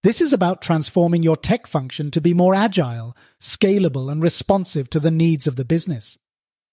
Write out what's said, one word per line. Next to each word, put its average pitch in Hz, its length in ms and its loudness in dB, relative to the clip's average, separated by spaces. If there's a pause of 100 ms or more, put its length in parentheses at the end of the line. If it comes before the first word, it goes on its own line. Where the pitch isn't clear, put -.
This 233 180 4
is 294 120 2
about 185 280 0
transforming 170 640 0
your 160 120 4
tech - 320 -2
function 143 440 -6
to 165 100 -2
be 170 120 4
more 185 220 4
agile, 127 600 -2 (240)
scalable, 160 720 0
and 156 100 -4
responsive 170 680 -2
to 160 80 0
the 160 120 2
needs 160 340 2
of 135 100 -2
the 127 100 -6
business. 160 520 -4 (560)